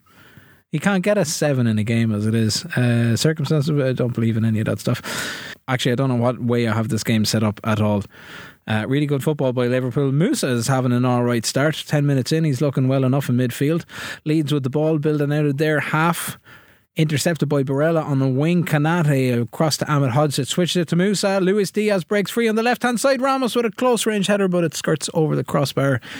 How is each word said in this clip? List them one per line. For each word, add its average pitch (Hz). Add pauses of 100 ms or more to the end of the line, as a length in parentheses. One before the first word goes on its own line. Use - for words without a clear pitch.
(720)
He 156
can't 190
get 208
a 190
seven 139
in 110
a 107
game 113
as 104
it 110
is. 110
Uh, 117
circumstances, 156 (100)
I 131
don't 120
believe 113
in 110
any 110
of 110
that 107
stuff. - (680)
Actually, 127
I -
don't 135
know 123
what 120
way 120
I 107
have 110
this 110
game 110
set 110
up 104
at 107
all. 104 (640)
Uh, 107
really 139
good 139
football 143
by 123
Liverpool. 127
Musa 185
is 120
having 131
an 123
all 123
right 120
start. 147
Ten 147
minutes 135
in, 160
he's 143
looking 139
well 135
enough 135
in 123
midfield. 139 (420)
Leeds 151
with 143
the 131
ball, 156
building 147
out 151
of 139
their 151
half. 160 (580)
Intercepted 156
by 143
Barella 151
on 135
the 135
wing. 156
Kanate 147
across 151
to -
Ahmed 139
Hodzic. 143
Switches -
it 156
to 165
Musa. 196
Luis 190
Diaz 208
breaks 208
free 233
on 214
the 226
left-hand 240
side. 269
Ramos 262
with 240
a 220
close-range 214
header, 202
but 175
it 156
skirts -
over 156
the 139
crossbar. 139 (180)